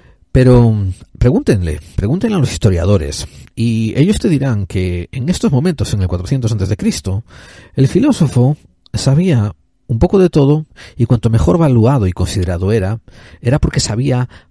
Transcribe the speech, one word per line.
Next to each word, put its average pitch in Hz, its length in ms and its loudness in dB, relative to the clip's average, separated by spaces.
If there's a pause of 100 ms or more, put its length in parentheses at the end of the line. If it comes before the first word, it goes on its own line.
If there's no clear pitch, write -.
(320)
Pero 123 420 6 (440)
pregúntenle, 120 600 0 (160)
pregúntenle 196 420 -2
a 170 40 0
los 131 100 0
historiadores, 87 800 0 (260)
y 113 440 -2
ellos 190 200 2
te 220 120 -2
dirán 131 340 -2
que 90 480 -4
en 131 160 -6
estos 185 240 -2
momentos, 147 400 -2
en 107 80 -2
el 92 80 0
cuatrocientos 104 440 -4
antes 98 180 -2
de 107 80 -2
Cristo, 107 440 -4 (520)
el 135 120 2
filósofo 151 680 2 (380)
sabía 135 600 0 (340)
un 113 100 -4
poco 180 200 2
de 180 120 4
todo, 151 340 2 (320)
y 123 80 0
cuanto 120 240 0
mejor 139 300 2
valuado 127 480 2
y 90 60 0
considerado 90 600 -4
era, 107 280 -2 (420)
era 135 160 0
porque - 220 -2
sabía 123 500 -2 (200)